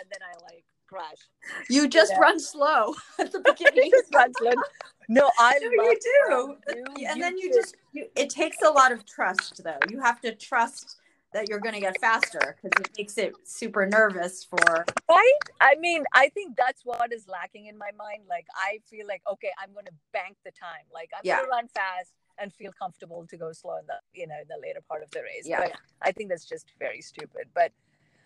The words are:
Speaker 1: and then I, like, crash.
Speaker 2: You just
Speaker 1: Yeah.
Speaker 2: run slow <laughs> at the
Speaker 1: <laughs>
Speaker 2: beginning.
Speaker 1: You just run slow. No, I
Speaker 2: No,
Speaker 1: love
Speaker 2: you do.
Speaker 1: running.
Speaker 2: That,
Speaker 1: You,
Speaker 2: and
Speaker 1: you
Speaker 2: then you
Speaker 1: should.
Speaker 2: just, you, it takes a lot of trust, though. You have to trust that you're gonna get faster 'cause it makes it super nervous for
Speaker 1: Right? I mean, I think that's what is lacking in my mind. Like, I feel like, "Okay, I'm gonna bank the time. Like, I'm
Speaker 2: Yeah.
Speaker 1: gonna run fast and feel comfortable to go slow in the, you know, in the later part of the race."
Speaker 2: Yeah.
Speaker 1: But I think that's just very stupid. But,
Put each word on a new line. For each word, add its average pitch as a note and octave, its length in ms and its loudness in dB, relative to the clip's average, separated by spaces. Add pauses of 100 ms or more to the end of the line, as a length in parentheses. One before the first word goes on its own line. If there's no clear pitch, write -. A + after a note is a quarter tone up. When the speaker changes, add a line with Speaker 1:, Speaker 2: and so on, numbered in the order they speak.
Speaker 1:
and F#3+ 80 -20
then G3 100 -12
I, F3 320 -16
like, E3+ 120 -20 (200)
crash. E3+ 440 -14 (400)
Speaker 2:
You C#4+ 180 4
just D#4+ 240 6
Speaker 1:
Yeah. F#4+ 80 2
Speaker 2:
run E4+ 220 6
slow C#4+ 520 0 (140)
<laughs> - 120 -10
at D#4+ 120 -4
the F#4 80 -8
Speaker 1:
<laughs> - 60 -6
Speaker 2:
beginning. C#4+ 400 4
Speaker 1:
You E4+ 60 -2 (100)
just - 120 -8
run B3 200 6
slow. A#3+ 180 0 (580)
No, C4 280 6
I B3 240 6
Speaker 2:
No, - 60 -6 (160)
Speaker 1:
love A4+ 80 4
Speaker 2:
you - 100 2
do. C5+ 280 4
Speaker 1:
running. C#4 280 -2 (100)
Speaker 2:
That, C#4+ 100 -8
Speaker 1:
You, C4+ 300 -12
Speaker 2:
and D#4 100 -6
Speaker 1:
you - 60 -6
Speaker 2:
then F4+ 140 -4
you F#4+ 100 -6
Speaker 1:
should. C5 80 2
Speaker 2:
just, - 200 0 (160)
you, C#4+ 240 -12
it C4+ 140 0
takes D#4 340 -4
a D#4 60 6
lot C4+ 240 6
of A3+ 120 -8
trust, - 580 -4
though. D#3 160 -8 (100)
You A#3 100 -10
have A#3+ 220 0
to A3+ 120 -6
trust - 640 -4 (380)
that G#3+ 160 -6
you're G#3 100 -6
gonna G#3 220 -6
get F#3+ 180 -4
faster - 640 0
'cause F#3+ 180 -10
it - 180 -12
makes G#3 200 -8
it G3+ 160 -2 (100)
super G#3 420 -4
nervous F#3+ 600 0
for E3+ 400 0 (240)
Speaker 1:
Right? A4+ 300 6 (200)
I C4+ 200 8
mean, E4 340 -2
I C4+ 160 6
think F#4 260 -10
that's C4 300 -2
what A#3 260 -6
is A3 160 -12
lacking F#3 380 -14
in G#3+ 120 -20
my G#3 200 -14
mind. G#3 320 -16
Like, E3+ 160 -8 (100)
I G3+ 240 -6 (100)
feel G#3+ 180 -20
like, F#3+ 220 -10
"Okay, G3 280 -8
I'm G3 160 -18
gonna G3 180 -20 (220)
bank G3 320 -10
the F#3 60 -16
time. E3 420 -18
Like, E3 200 -14
I'm F#3+ 100 -14
Speaker 2:
Yeah. F3+ 140 0
Speaker 1:
gonna C5 120 -4
run A#3+ 200 -2
fast F#3 440 -6 (240)
and G3+ 160 -12
feel G3+ 180 -18
comfortable E3+ 560 -14
to - 100 -20
go E3 140 -10
slow E3 260 -12
in D#3+ 100 -14
the, - 120 -10 (140)
you F3 140 -14
know, D3+ 120 -14
in D3 80 -18
the D#3 100 -14
later D#3 240 -12
part D#3 220 -12
of D3+ 80 -20
the D#3 120 -10
race." A2+ 220 -14
Speaker 2:
Yeah. D#3+ 160 -4
Speaker 1:
But - 180 -4 (220)
I F#3+ 120 0
think G#3 160 -12
that's F3 160 -6
just - 340 -14
very G#2+ 220 -8
stupid. - 520 -16
But, E3+ 200 0 (520)